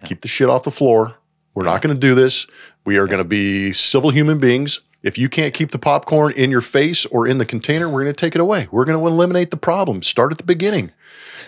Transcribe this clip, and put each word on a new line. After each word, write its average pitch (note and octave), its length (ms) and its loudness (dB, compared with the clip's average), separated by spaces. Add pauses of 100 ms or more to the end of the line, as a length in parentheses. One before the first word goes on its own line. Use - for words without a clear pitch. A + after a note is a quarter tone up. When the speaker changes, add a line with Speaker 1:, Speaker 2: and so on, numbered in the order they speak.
Speaker 1:
keep - 160 -10
the B2 80 -12
shit C3 200 2
off B2+ 160 2
the C#3+ 60 -6
floor. A#2 440 2 (400)
We're F#2+ 100 -4
not F2+ 180 0
gonna D3+ 120 -2
do C3 200 2
this. C3 320 2 (380)
We G2+ 140 0
are G2 80 2
Speaker 2:
Yeah. F#2 40 -8
Speaker 1:
gonna F#2+ 140 0
be G2 480 -2
civil C3+ 380 2
human D3+ 280 2
beings. C3+ 420 0 (220)
If - 160 -4
you B2+ 100 0
can't D3+ 260 -2
keep D#3 160 -4
the C3 80 -6
popcorn D3+ 540 2
in C3 180 0
your B2 100 2
face D3+ 460 0
or A#2 200 0
in C3 120 0
the A#2+ 60 0
container, D3+ 440 -4
we're C3+ 140 -2
gonna C#3+ 100 -2
take D#3+ 220 -4
it E3+ 60 0
away. F3 300 0
We're A#2 140 0
gonna D#3+ 200 0
eliminate F3 460 0
the E3+ 60 -6
problem. E3 460 -2
Start C3+ 300 0
at D#3+ 60 -8
the F3 60 -18
beginning." F3 480 -2 (560)